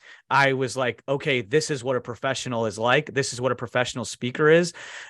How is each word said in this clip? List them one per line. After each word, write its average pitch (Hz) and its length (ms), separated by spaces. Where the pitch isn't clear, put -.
I 135 240
was 131 200
like, 127 320
"Okay, 139 360
this 143 280
is 127 140
what 131 120
a 120 40
professional 123 640
is 107 140
like. 127 340
This 135 220
is 120 60
what 123 120
a 120 40
professional 123 500
speaker 127 420
is." 170 240